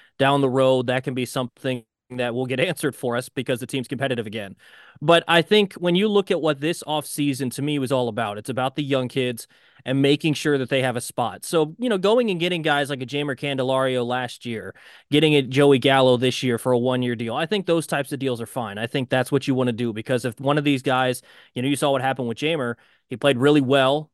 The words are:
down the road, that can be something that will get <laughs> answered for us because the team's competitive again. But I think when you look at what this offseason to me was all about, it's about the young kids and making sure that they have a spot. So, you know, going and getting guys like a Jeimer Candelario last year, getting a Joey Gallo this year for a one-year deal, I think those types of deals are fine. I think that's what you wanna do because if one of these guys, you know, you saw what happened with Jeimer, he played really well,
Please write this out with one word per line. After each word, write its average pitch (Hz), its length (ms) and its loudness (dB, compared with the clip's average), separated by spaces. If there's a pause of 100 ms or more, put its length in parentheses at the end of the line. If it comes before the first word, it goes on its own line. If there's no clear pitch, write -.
(180)
down 139 220 4
the 139 80 4
road, 131 380 4
that 127 180 -2
can 131 80 -6
be 123 140 -4
something 127 580 -6 (240)
that 123 260 -4
will 131 120 -2
get 127 140 -4
<laughs> 180 100 0
answered 143 260 -4
for 120 220 -4
us 127 100 -8
because 123 320 -4
the 127 60 -10
team's 131 200 -6
competitive 123 400 -4
again. 101 300 -12 (460)
But 165 260 4
I 170 140 4
think 208 320 2
when 175 200 0
you 202 140 2
look 202 220 0
at 170 100 0
what 147 200 0
this 160 240 -4
offseason 143 720 -4
to 143 60 -8
me 147 180 -2
was 131 140 -2
all 127 160 2
about, 107 300 -4
it's 104 100 -14
about 135 280 -4
the 151 80 -4
young 131 240 -2
kids 123 380 -4 (380)
and 135 160 0
making 147 340 4
sure 147 240 0
that 127 100 -4
they 135 120 2
have 127 160 0
a 120 40 -6
spot. - 440 -6
So, 160 340 0
you 247 100 -2
know, 208 100 0
going 220 320 2
and 180 80 -2
getting 175 240 -2
guys 143 260 0
like 135 140 -6
a 127 40 -8
Jeimer 143 300 -4
Candelario 131 720 -2
last 123 400 -6
year, 101 280 -10 (360)
getting 151 240 6
a 143 80 6
Joey 135 380 6
Gallo 131 360 6
this 123 260 0
year 123 140 0
for 127 160 0
a 123 60 4
one-year 123 380 -2
deal, 113 180 -6
I 160 120 -4
think 196 200 -2
those 165 200 0
types 143 260 -4
of 131 80 -6
deals 127 200 -2
are 113 60 -8
fine. 107 320 -8
I 113 80 -6
think 131 240 -4
that's 131 220 0
what 139 160 0
you 135 60 2
wanna 123 180 0
do 113 200 -4
because 110 320 -4
if 117 160 -6
one 143 160 0
of 147 80 -2
these 139 180 0
guys, 127 380 0 (340)
you 127 60 -6
know, 131 80 -2
you 143 80 0
saw 147 140 0
what 135 100 2
happened 127 280 -2
with 113 100 -6
Jeimer, 143 380 -2 (320)
he 127 80 -10
played 135 220 2
really 143 220 6
well, 139 540 2